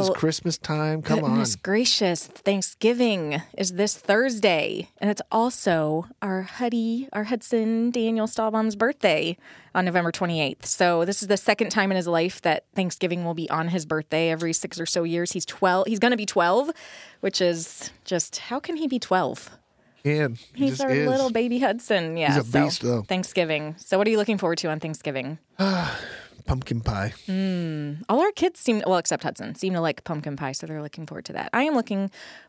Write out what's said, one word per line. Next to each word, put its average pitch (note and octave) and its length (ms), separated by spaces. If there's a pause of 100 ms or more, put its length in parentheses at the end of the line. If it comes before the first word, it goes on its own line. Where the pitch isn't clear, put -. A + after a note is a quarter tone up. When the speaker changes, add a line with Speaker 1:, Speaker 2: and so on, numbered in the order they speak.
Speaker 1:
Well, F#3 40
Speaker 2:
Christmas D#3+ 440
time. D#3 440
Come - 180
Speaker 1:
Goodness - 360
Speaker 2:
on. - 60
Speaker 1:
gracious. G3 640
Thanksgiving G3 1160 (160)
is F#3 160
this G3+ 240
Thursday. G3+ 920 (100)
And G#3 120
it's G3+ 100 (100)
also E3+ 760 (140)
our F#3+ 220
Huddy, A#3 680
our G#3 140
Hudson A3+ 640
Daniel A3+ 360
Stahlbaum's A3 500
birthday F3 600 (380)
on F#3 100
November E3+ 260
twenty-eighth. E3 540
So F3 400
this G3 160
is G3+ 60
the G#3 100
second - 320
time G3 220
in F#3+ 60
his E3+ 100
life E3+ 360
that D#3+ 200 (120)
Thanksgiving F3 500
will E3 80
be D#3+ 160
on D#3+ 180
his E3+ 180
birthday D#3+ 440
every E3 240
six - 260
or E3+ 60
so E3+ 180
years. E3+ 300
He's F3 120
twelve. F#3 420
He's G#3+ 120
gonna A#3+ 180
be G#3 80
twelve, G3+ 460 (480)
which G3 220
is E3+ 500 (140)
just, - 320
how B3+ 220
can E4 180
he D#4 100
be B3+ 120
twelve? - 500 (540)
Speaker 2:
Can. D3 320 (200)
He C4+ 120
Speaker 1:
He's C4 100
Speaker 2:
just C#4 60
Speaker 1:
our C4 80
Speaker 2:
is. - 180
Speaker 1:
little C4 200
baby A#3+ 300
Hudson. G3 560
Yeah, D3+ 180
Speaker 2:
He's C#3 140
a - 20
Speaker 1:
so C#3+ 140
Speaker 2:
beast, - 180
though. A#2+ 200
Speaker 1:
Thanksgiving. D#3+ 800
So - 180
what G3+ 100
are - 20
you A3 80
looking G#3 200
forward E3+ 220
to E3 100
on D#3 100
Thanksgiving? D3 580 (220)
Speaker 2:
<sighs> G3 60 (800)
Pumpkin C3 360
pie. G#2+ 320 (140)
Speaker 1:
Mm. E3+ 840
All A#3+ 120
our G4+ 100
kids F4+ 300
seem, A3 260
well, F#3 100
except E3 260
Hudson, C#3 320
seem F#3 180
to E3+ 80
like D#3 240
pumpkin D3 320
pie, C3+ 160
so - 120
they're D#3 160
looking D3+ 240
forward D#3 200
to - 80
that. - 200
I A#3+ 100
am D4+ 120
looking G3 340 (400)